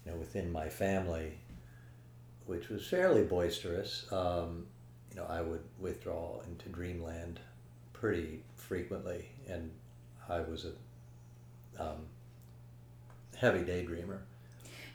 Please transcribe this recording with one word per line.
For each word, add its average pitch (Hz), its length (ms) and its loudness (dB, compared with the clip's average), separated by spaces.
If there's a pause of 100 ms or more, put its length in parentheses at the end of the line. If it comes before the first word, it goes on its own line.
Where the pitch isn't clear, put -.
you 82 80 -4
know, 85 60 -2
within 85 340 0
my 78 160 0
family, 87 680 4 (1080)
which 87 220 -2
was - 180 -2
fairly 180 380 10
boisterous, 87 880 4
um, 87 540 2 (440)
you 95 60 -10
know, 87 120 -4
I 85 120 0
would 82 220 0 (180)
withdraw 85 680 -2
into 85 220 -8
dreamland 85 720 -4 (520)
pretty 82 500 2 (140)
frequently, 90 720 -2 (200)
and 82 220 -2 (580)
I 85 120 4
was 80 260 -2
a, - 1160 -12
um, 78 240 -2 (1300)
heavy 101 240 8
daydreamer. 87 580 0 (760)